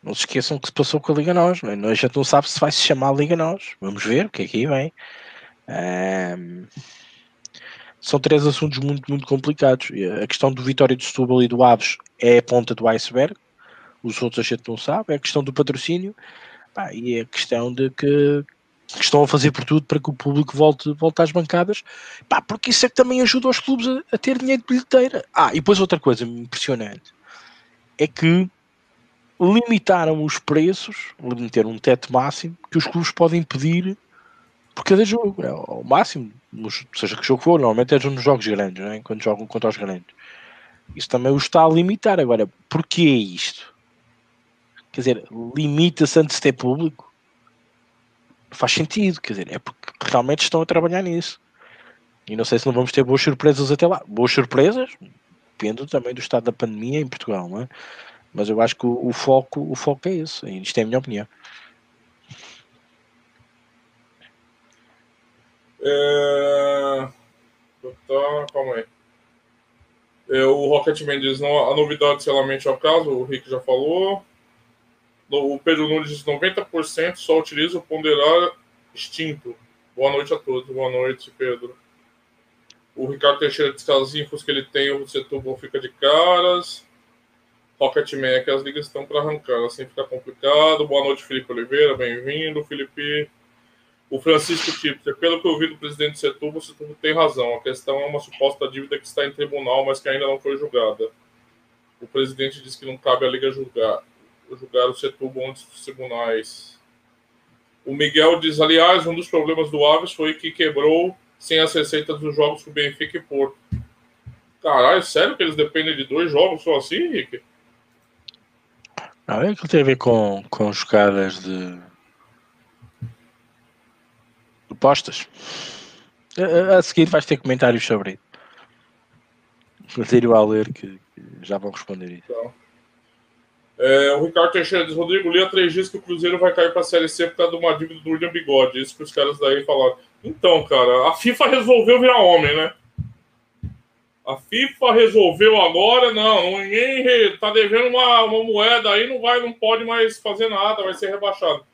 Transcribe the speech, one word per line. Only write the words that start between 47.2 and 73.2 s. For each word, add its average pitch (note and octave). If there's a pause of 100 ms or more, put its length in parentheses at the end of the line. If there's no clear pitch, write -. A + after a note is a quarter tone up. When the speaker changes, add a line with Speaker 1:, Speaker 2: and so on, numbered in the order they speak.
Speaker 1:
Não -
faz -
sentido, F#3
quer -
dizer, F#2+
é -
porque -
realmente C3+
estão -
a D#3+
trabalhar E3+
nisso. F3 (880)
E G#2+
não A2
sei A#2+
se -
não C3
vamos B2+
ter C3+
boas C3
surpresas C#3
até D3
lá. F3
Boas A#2
surpresas? D#3 (680)
Depende A2+
também B2
do B2
estado -
da B2
pandemia A2+
em D3
Portugal, G2
não F#2+
é? C3 (640)
Mas G#2
eu A2
acho A#2
que -
o, B2
o A#2+
foco, C3+ (100)
o C3+
foco C#3+
é F#3+
esse. D#3+
Isto F#2+
é -
a A2
minha A2+
opinião. A2 (4000)
Speaker 2:
É... C#3+ (720)
Tá, C#3+
calma C3
aí. A2+ (1400)
É, C3+
o C#3+
Rocketman D3
diz, C3+
"Não, C#3+
a C#3+
novidade, D3
se -
ela C#3
mente C3+
ao C3+
caso", D#3
o B2+